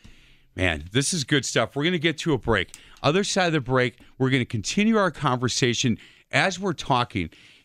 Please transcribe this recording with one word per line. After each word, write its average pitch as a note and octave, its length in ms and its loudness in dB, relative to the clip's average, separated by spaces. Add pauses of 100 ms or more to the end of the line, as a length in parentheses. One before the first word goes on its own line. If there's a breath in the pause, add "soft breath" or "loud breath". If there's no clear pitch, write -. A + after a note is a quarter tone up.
(560 soft breath)
Man, E2+ 340 -2
this C3+ 240 0
is D#3 80 -2
good C#3 220 0
stuff. A#2+ 320 -2
We're C#3+ 80 -2
gonna F3+ 140 0
get D#3 200 -2
to E3 140 0
a C3 60 0
break. G#2 360 0 (300 loud breath)
Other E3 180 2
side F#3+ 240 0
of E3+ 60 0
the D#3 80 2
break, B2+ 380 0 (200 soft breath)
we're C3 120 2
gonna C3 140 2
continue G#3 520 0
our F#3+ 160 2
conversation B2 840 0 (360 loud breath)
as E3+ 260 0
we're F#3+ 140 -2
talking. A#2+ 580 -2 (340 loud breath)